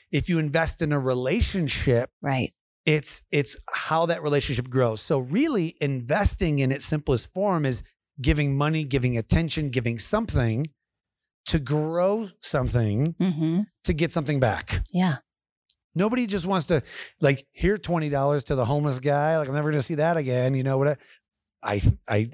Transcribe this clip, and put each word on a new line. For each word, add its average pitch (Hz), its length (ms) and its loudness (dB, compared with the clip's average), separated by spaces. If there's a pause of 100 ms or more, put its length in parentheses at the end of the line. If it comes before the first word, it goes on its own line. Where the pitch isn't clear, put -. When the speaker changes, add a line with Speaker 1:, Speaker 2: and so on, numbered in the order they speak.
(100)
Speaker 1:
if 143 180 0
you 170 100 2
invest 156 440 0
in 151 100 0
a 147 60 2
relationship, 131 1120 0 (100)
Speaker 2:
Right. 131 320 -2 (320)
Speaker 1:
it's, 151 460 0
it's 143 260 0 (160)
how 165 340 0
that 170 160 -2
relationship 143 460 0
grows. 123 320 2
So 147 180 0
really 175 640 0
investing 147 800 0
in 135 120 2
its 139 140 -2
simplest 147 480 -2
form 185 320 0
is 127 180 -2 (380)
giving 143 360 2
money, 151 280 0
giving 127 320 0
attention, 151 540 0
giving 117 280 -2
something 147 680 0 (800)
to - 120 2
grow 170 720 0 (120)
something, 123 720 0
Speaker 2:
Mm-hmm. 165 460 0 (240)
Speaker 1:
to - 80 0
get 160 200 0
something 147 280 0
back. - 420 0 (100)
Speaker 2:
Yeah. 175 240 2 (800)
Speaker 1:
Nobody 220 320 0
just 190 200 -4
wants 185 200 0
to, 165 160 2 (380)
like, 139 320 2
here, 196 260 0
twenty 160 300 -2
dollars 139 360 0
to 147 100 -2
the 127 100 2
homeless 143 360 0
guy. 147 380 2
Like, 147 100 -4
I'm 135 60 -4
never 151 160 -2
gonna 147 120 0
see 165 140 -4
that 165 200 2
again. 131 380 0
You 131 80 0
know 135 160 0
what? 139 100 4
I, 147 80 0 (640)
I, 104 200 -2 (260)
I, 110 260 0